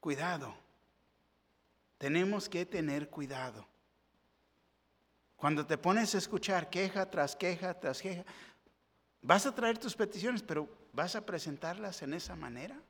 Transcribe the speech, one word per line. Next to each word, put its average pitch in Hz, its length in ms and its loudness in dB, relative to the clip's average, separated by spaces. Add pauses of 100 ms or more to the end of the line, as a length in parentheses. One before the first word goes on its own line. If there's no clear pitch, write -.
Cuidado. 147 540 -2 (1400)
Tenemos 180 500 2
que 180 160 -2
tener 147 460 0
cuidado. 131 560 -6 (1700)
Cuando 147 300 2
te 156 100 2
pones 202 380 4
a 202 40 4
escuchar 180 520 0
queja 190 400 0
tras 143 260 2
queja 175 420 -2
tras 135 220 -2
queja, 185 240 -6 (960)
vas 175 240 8
a - 100 0
traer 233 220 4
tus 226 180 -4
peticiones, 214 480 0
pero 151 240 -2 (280)
¿vas 160 200 0
a 208 120 -4
presentarlas 170 720 -4
en 143 140 -4
esa 175 200 -6
manera? 156 560 -10